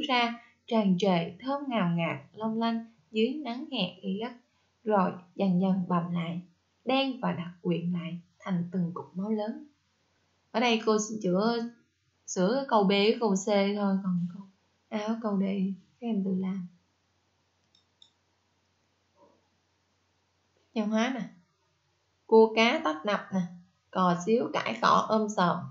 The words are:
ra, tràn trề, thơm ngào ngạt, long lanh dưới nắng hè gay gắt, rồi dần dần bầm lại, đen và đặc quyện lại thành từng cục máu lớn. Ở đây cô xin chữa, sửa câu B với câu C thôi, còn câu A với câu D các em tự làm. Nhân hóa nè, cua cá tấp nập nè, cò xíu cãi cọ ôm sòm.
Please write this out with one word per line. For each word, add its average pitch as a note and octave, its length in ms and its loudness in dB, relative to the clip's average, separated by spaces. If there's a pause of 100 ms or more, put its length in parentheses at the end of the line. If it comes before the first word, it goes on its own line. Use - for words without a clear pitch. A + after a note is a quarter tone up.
ra, A#3+ 340 0 (260)
tràn G3+ 300 2
trề, F3 420 2
thơm C#4 280 -4
ngào G#3+ 280 0
ngạt, D#3+ 220 -2 (160)
long A3 260 -4
lanh A3+ 260 -2 (260)
dưới B3 320 0
nắng B3+ 280 -8
hè G3 300 -4
gay F#3+ 200 -4
gắt, B3 100 -6 (520)
rồi F#3+ 280 2 (240)
dần F#3 260 2
dần F#3+ 260 2
bầm F3 240 -2
lại, E3+ 300 -4 (440)
đen C4 360 -2
và F3+ 100 -2
đặc F3 180 -6 (120)
quyện F3 320 -2
lại E3+ 260 -6 (200)
thành F3 320 -4
từng F3 220 -2
cục - 240 -12
máu G3 120 -4
lớn. G#3+ 380 -4 (840)
Ở A3 80 -2
đây A#3 260 2
cô G#3+ 120 4 (120)
xin - 140 -8
chữa, A3+ 460 0 (580)
sửa A3+ 400 0
câu A3+ 160 4
B F#3+ 60 4
với G3+ 300 4
câu G#3 160 2
C F#3+ 120 -4 (280)
thôi, G3 280 0
còn F3 300 -2
câu - 100 -16 (460)
A G#3+ 180 -6
với A3+ 140 -2
câu G#3 160 -2
D F#3+ 60 2 (560)
các A#3+ 80 -8
em G3+ 160 0
tự F#3+ 120 -2
làm. F#3 320 -4 (4000)
Nhân G#3 160 -2
hóa A3 260 0
nè, A3+ 60 -6 (1080)
cua A3 280 8
cá A#3 280 2
tấp - 120 0 (100)
nập G3+ 140 0 (140)
nè, F#3+ 80 0 (500)
cò F3+ 240 4 (100)
xíu A3 280 4
cãi A3+ 280 -4
cọ - 280 4
ôm G#3+ 200 2
sòm. F3 280 2 (140)